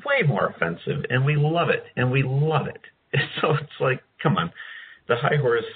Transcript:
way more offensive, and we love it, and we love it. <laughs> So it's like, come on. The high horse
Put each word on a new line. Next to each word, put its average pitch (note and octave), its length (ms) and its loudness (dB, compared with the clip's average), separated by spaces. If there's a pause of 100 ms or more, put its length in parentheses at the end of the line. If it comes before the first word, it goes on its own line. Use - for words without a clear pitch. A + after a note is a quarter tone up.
way C4+ 220 2
more F#2+ 200 2
offensive, - 640 -4
and B2+ 160 2
we D3 120 2
love D3+ 320 2
it, - 160 -2 (100)
and B2+ 160 2
we C3+ 120 2
love C#3 440 0
it. - 140 -12 (320)
<laughs> C#3+ 80 2 (180)
So D#3+ 140 2
it's D3 260 -4
like, C3 220 0 (200)
come C3 160 4
on. E2+ 140 -2 (560)
The A#2+ 80 2
high C#3 240 2
horse A#2 240 2 (120)